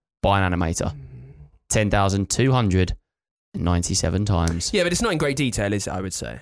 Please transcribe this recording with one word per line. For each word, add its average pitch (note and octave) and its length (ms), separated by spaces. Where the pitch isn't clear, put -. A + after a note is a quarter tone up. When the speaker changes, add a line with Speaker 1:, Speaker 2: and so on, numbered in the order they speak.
Speaker 1:
by G2 220
an F2+ 100
animator. F2 400
Speaker 2:
Mm. - 60
Speaker 1:
Ten G#2+ 180
thousand G2 400
two C3 240
hundred F#2 420
and - 100
ninety-seven F2 640
times. E2+ 480
Speaker 2:
Yeah, F#3+ 80
but F3 100
it's F3 80
not A3 120
in D#3+ 60
great C#3+ 200
detail, A2 340
is G#2 140
it, - 80
I F#2+ 80
would F#2+ 100
say? A#1 300